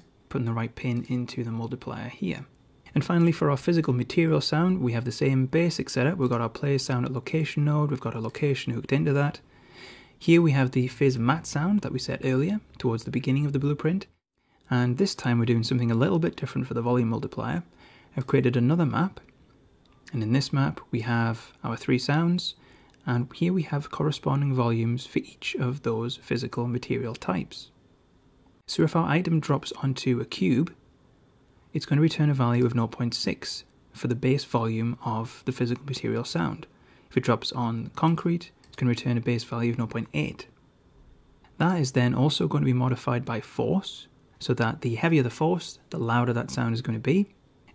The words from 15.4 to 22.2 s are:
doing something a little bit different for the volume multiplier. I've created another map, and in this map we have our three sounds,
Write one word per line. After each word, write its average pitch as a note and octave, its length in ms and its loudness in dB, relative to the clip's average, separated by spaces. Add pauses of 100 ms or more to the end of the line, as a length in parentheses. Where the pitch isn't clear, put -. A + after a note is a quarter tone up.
doing A#2 180 4
something A#2 280 0
a A2+ 40 2
little E3 240 4
bit E3 160 0
different C3 320 -6
for - 60 -6
the A#2+ 80 -2
volume B2 280 2
multiplier. A#2 540 -4 (540)
I've C3+ 100 -2
created C3 300 4
another D3+ 280 4
map, C#3 340 0 (920)
and A2+ 120 -2
in A2 100 2
this C3+ 180 2
map C#3+ 380 0
we A#2 120 -2
have A#2 520 -2 (100)
our A2+ 120 -4
three B2 240 0
sounds, E3+ 560 0 (500)